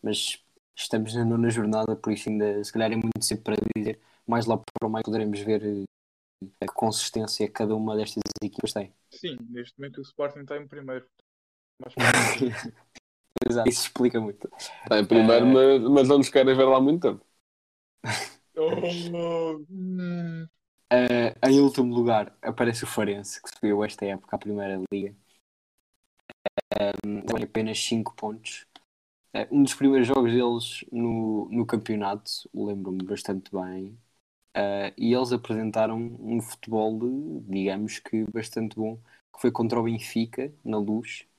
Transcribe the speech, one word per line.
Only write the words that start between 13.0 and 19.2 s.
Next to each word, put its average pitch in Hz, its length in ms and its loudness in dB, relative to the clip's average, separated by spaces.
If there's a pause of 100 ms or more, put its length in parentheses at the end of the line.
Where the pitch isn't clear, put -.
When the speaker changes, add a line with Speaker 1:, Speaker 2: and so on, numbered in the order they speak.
Speaker 1:
Exato, 120 200 2
isso 120 140 -2
explica 120 360 0
muito. 107 300 -8 (340)
Speaker 3:
Está 110 160 2
em 101 60 4
primeiro, 117 400 8
Speaker 1:
Eh, - 20 8
Speaker 3:
mas, 131 360 8
mas 135 240 6
não 143 100 8
nos 135 120 6
querem 131 260 6
ver 131 100 6
lá 131 160 8
muito 151 200 4
tempo. 113 240 -2 (1300)
Speaker 2:
Oh, 170 1120 -2